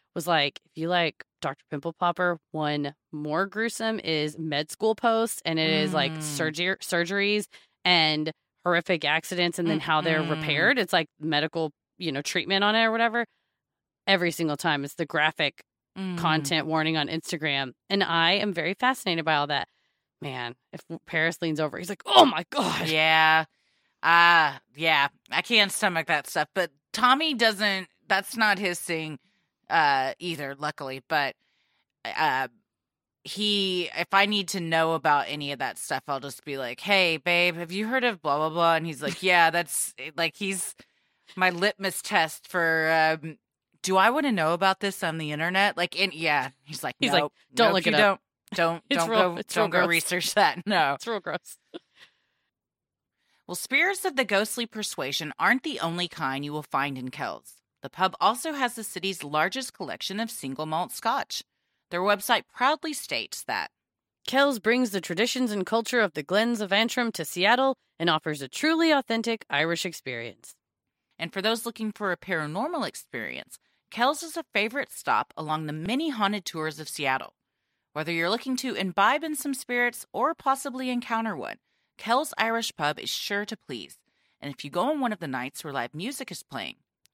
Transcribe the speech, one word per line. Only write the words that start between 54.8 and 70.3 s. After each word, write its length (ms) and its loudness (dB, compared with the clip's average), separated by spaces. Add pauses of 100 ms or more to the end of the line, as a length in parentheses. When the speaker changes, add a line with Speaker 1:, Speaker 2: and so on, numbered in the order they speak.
Speaker 2:
aren't 260 4
the 160 -6
only 280 -2
kind 360 -4
you 80 -6
will 100 -4
find 340 -2
in 140 -10
Kells. 440 -10 (280)
The 80 -12
pub 300 0
also 320 2
has 220 -2
the 100 -10
city's 400 -6
largest 500 -2
collection 460 -8
of 100 -4
single 360 -8
malt 260 -4
scotch. 500 -4 (480)
Their 100 -4
website 440 0 (100)
proudly 380 0
states 520 -8
that 260 -4 (560)
Speaker 1:
Kells 340 2
brings 300 2
the 100 -2
traditions 500 -2
and 160 -2
culture 340 0
of 120 2
the 100 -6
Glens 380 0
of 120 -2
Antrim 400 2
to 120 -8
Seattle 520 2 (220)
and 100 2
offers 340 0
a 60 -8
truly 440 2
authentic 580 0
Irish 340 0
experience. 720 -10 (640)